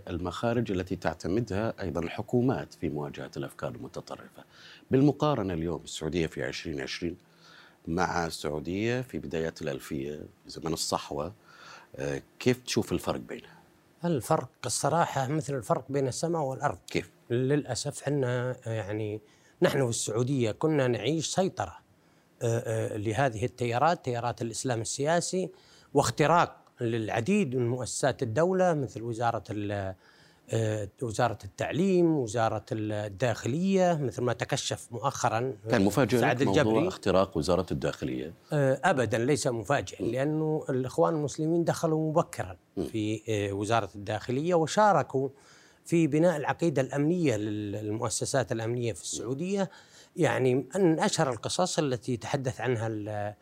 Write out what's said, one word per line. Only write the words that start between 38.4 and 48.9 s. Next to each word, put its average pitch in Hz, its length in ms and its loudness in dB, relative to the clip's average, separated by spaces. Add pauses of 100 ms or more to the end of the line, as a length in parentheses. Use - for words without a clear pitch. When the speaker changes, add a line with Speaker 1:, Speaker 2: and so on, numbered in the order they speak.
Speaker 2:
آه، 135 300 2
أبدًا 123 340 2
ليس 131 300 2
مفاجئ، 117 560 -2
Speaker 1:
مم. 113 80 0
Speaker 2:
لأنه 151 580 0
الإخوان 143 440 2
المسلمين 156 500 0
دخلوا 156 460 0
مبكرًا 131 480 -2 (200)
Speaker 1:
مم. 90 80 -2
Speaker 2:
في، 107 440 -2
آه، 101 240 0
وزارة 104 420 0
الداخلية 120 600 -2
وشاركوا 156 760 4 (560)
في 165 220 4
بناء 156 300 4
العقيدة 143 440 0
الأمنية 143 540 2
لل-، 107 360 -2
للمؤسسات 110 800 -2
الأمنية 117 420 -2